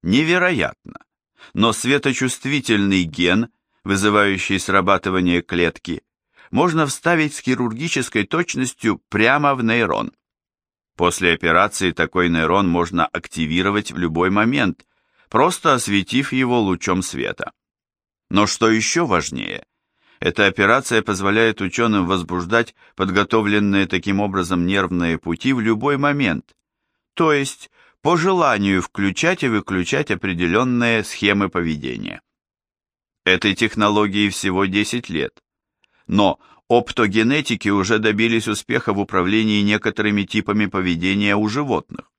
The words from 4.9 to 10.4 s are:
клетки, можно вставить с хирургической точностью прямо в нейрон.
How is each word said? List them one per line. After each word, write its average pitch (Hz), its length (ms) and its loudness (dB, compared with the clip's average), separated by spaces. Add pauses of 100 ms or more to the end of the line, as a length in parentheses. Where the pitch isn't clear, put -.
клетки, 85 600 -4 (500)
можно 160 340 2
вставить 156 500 -2
с - 60 -12
хирургической 123 840 -2
точностью 127 840 -4
прямо 135 460 2
в 127 80 -4
нейрон. 107 480 -2 (840)